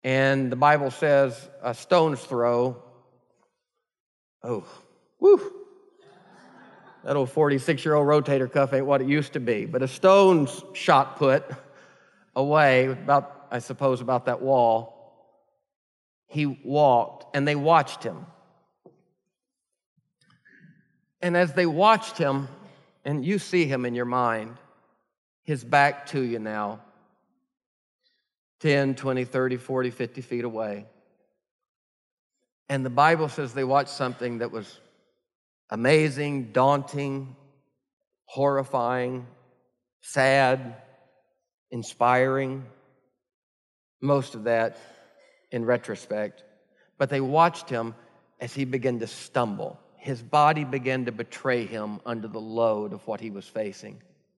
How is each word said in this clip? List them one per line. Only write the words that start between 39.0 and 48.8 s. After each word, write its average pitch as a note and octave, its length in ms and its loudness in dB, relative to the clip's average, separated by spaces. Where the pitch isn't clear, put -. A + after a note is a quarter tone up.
sad, C3 760 2
inspiring, C3 960 -2
most C#3 340 -2
of G#2+ 100 -14
that A2+ 340 0
in A#2 140 -6
retrospect. G#2+ 800 -4
But C3+ 120 -2
they C#3 100 -2
watched D3 500 0
him A2+ 240 -6
as B2 160 -12
he C#3 100 -4
began B2+ 360 -4